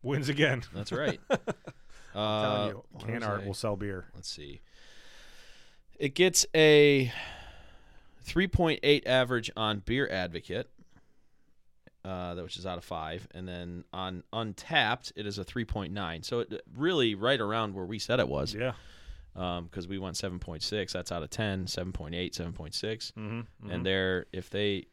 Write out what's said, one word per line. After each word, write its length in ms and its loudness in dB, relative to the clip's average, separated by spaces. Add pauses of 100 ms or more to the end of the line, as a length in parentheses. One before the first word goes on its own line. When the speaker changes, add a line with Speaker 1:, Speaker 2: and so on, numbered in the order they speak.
Speaker 1:
wins 280 0
again. 320 4 (120)
Speaker 2:
That's 160 -6
right. 340 0
Speaker 1:
<laughs> 60 -2
I'm 80 4 (760)
telling 0 -
Speaker 2:
Uh, 540 2
Speaker 1:
you, 240 -8
Speaker 2:
where 120 -14
Speaker 1:
can 120 -4
Speaker 2:
was 80 -4
Speaker 1:
art 180 0
Speaker 2:
I? 40 -6
Speaker 1:
will 80 -4
sell 220 -2
beer. 380 -6
Speaker 2:
Let's 160 -12
see. 320 -12 (1400)
It 160 0
gets 320 6 (100)
a 560 10 (1080)
three 260 2
point 340 4
eight 240 6
average 480 2
on 260 0
Beer 300 0
Advocate, 600 -4 (1300)
uh, 300 -6
that, 80 -8
which 140 -10
is 100 -8
out 120 -4
of 60 -12
five, 480 -6
and 140 -10
then 460 -8
on 400 -6
Untappd, 840 0
it 120 -6
is 120 -6
a 60 -4
three 200 -4
point 280 -4
nine. 300 -6
So 180 -2
it, 220 -6 (140)
really 380 4
right 260 2
around 340 0
where 100 -4
we 140 -6
said 200 2
it 100 4
was. 260 0
Speaker 1:
Yeah. 180 -2 (640)
Speaker 2:
Um, 340 -4
'cause 200 -8
we 100 -4
went 180 -6
seven 240 -4
point 220 -8
six, 300 -2
that's 200 -4
out 100 -2
of 80 -8
ten, 360 -2
seven 260 -4
point 220 -6
eight, 200 -4
seven 180 -4
point 220 -10
six. 420 -4
Speaker 1:
Mm-hmm, 240 -6
mm-hmm. 300 -14
Speaker 2:
And 160 -2
they're, 460 2
if 180 -8
they 420 0